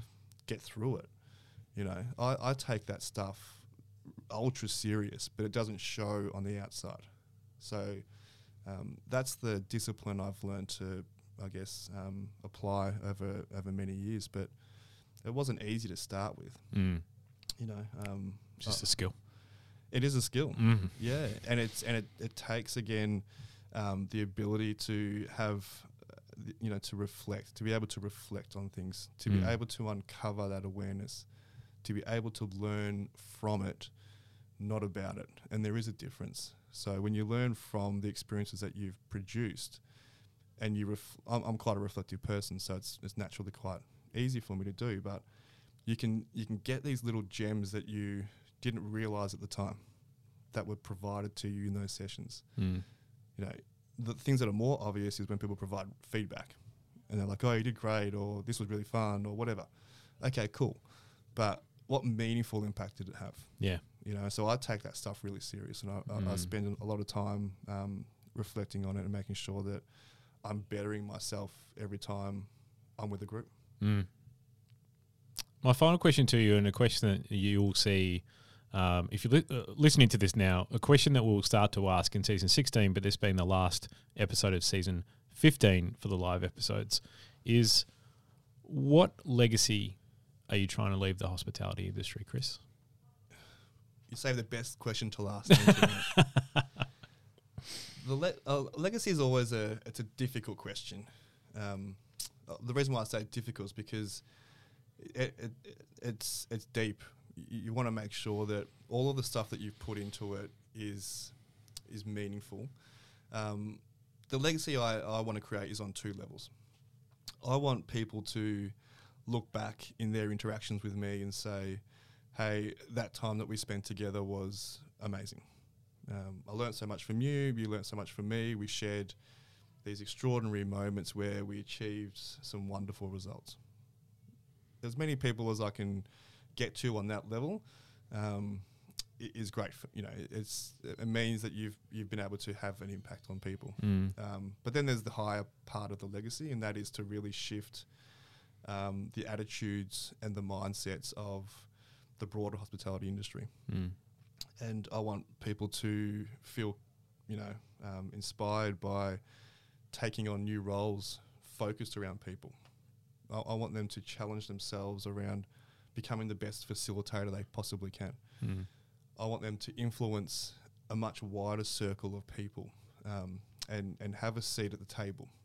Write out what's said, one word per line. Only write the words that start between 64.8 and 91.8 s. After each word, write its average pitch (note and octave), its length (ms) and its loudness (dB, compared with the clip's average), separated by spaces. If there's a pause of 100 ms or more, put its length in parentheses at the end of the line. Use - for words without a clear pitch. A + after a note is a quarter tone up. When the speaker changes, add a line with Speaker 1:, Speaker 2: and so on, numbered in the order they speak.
Speaker 1:
that G2 120 -10
stuff - 260 -8
really G2 180 -6
serious, - 420 -10
and G2+ 80 -6
I, G2+ 120 -4 (100)
I, G#2+ 40 -4
I G#2+ 40 -2
Speaker 2:
Mm. F#2 180 0
Speaker 1:
spend G2+ 420 -2
a G#2+ 40 -8
lot G#2+ 160 -2
of G2+ 60 -4
time, G2+ 460 -2 (160)
um, G2 380 -6 (280)
reflecting G2+ 520 -4
on F#2+ 100 -2
it G2+ 40 0
and F#2+ 120 -2
making G2+ 220 -4
sure G2 300 -4
that G2 180 -6 (600)
I'm G#2 160 -4
bettering G#2 460 -4
myself G2+ 460 -6 (240)
every G2+ 220 -6
time G2+ 480 -4 (520)
I'm G#2 120 -2
with G2 120 -4
a G#2 40 -8
group. A2+ 220 -8 (340)
Speaker 2:
Mm. G#2 240 4 (1600)
My B2+ 100 8
final E3 260 10
question C#3 280 8
to A#2 120 6
you, G#2+ 180 10
and G2+ 100 8
a G2 60 6
question A2+ 560 4
that G#2+ 60 0
you G2+ 280 6
will G2 120 6
see, F#2 480 6 (500)
um, F2+ 380 6
if G#2 140 -2
you're A2+ 80 6
li-, D#3+ 180 8
uh, B2+ 140 -2 (120)
listening C#3+ 340 12
to G#2+ 80 4
this G2 180 6
now, F#2 360 6
a A#2 60 2
question C#3+ 360 10
that A#2+ 100 8
we'll G#2 180 8
start G#2 300 8
to G2 160 4
ask F2+ 260 4
in G2+ 80 4
season F#2+ 260 4
sixteen, G#2+ 440 8
but G2 100 2
this G2 140 4
being G2 200 4
the F2+ 100 4
last F#2 420 4 (280)
episode G2 380 4
of F2 80 2
season F#2 420 2 (280)
fifteen F#2+ 640 10
for - 100 -4
the G2 80 2
live F2+ 280 2
episodes, G#2 560 0 (440)
is A#2 420 8 (760)
what D3 520 8 (100)
legacy A2 720 6 (500)
are G2+ 80 4
you G2 120 6
trying G2+ 240 2
to F#2+ 40 2
leave F#2+ 220 2
the G2 100 0
hospitality F#2+ 600 -4